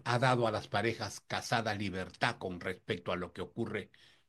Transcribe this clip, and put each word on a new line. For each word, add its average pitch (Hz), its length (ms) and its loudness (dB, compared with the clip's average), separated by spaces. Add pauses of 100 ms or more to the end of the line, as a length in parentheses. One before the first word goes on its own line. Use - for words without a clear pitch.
ha 120 120 4
dado 120 300 6
a 110 40 4
las 104 180 -2
parejas 107 500 0
casadas 107 580 -2
libertad 95 600 -2
con 92 240 -6
respecto 95 500 -4
a 90 60 0
lo 90 160 -6
que 95 80 -10
ocurre 104 500 -6 (380)